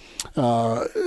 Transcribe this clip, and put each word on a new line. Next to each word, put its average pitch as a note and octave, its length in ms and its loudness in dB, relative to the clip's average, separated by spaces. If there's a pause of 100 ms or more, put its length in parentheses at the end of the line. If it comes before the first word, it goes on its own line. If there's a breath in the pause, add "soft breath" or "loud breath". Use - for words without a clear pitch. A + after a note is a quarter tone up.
(360 loud breath)
uh, A#2 480 2 (220)